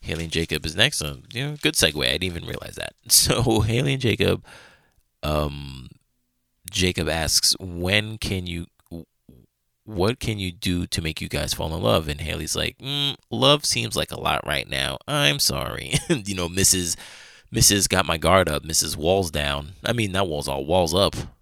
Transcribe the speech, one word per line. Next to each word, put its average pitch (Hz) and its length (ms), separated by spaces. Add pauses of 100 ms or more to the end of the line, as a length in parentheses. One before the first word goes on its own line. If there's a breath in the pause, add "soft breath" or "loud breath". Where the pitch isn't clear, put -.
Haley 82 240
and 78 80
Jacob 80 320
is 80 100
next. 113 240
So, 73 200 (140)
you 127 120
know, 147 160
good - 140
segue. 76 240
I 64 140
didn't 82 120
even 85 220
realize - 300
that. - 240
<laughs> - 80
So 117 520
Haley 117 320
and 131 100
Jacob, 101 420 (800 loud breath)
um, 71 680 (800)
Jacob 90 380
asks, 80 520
When 98 580
can 92 280
you, 87 200 (1160)
"What 107 360
can 107 180
you 92 140
do 90 340
to - 160
make 80 180
you 82 80
guys - 260
fall 80 200
in 85 80
love?" 101 260
And 73 120
Haley's 80 360
like, 78 220
"Mm, 139 380 (140)
love 135 340
seems 113 320
like - 160
a - 80
lot - 260
right 67 220
now. 67 300 (100)
I'm 143 300
sorry." - 560 (140)
<laughs> - 0
You 101 260
know, 90 140
Missus, 90 480 (540 loud breath)
Missus 101 380
got 92 180
my 82 120
guard 85 300
up. 71 160
Missus 80 320
walls 87 340
down. 71 420 (120)
I - 80
mean, 110 200
not 95 160
walls 73 200
all, 69 160
walls 82 300
up. 92 220 (260)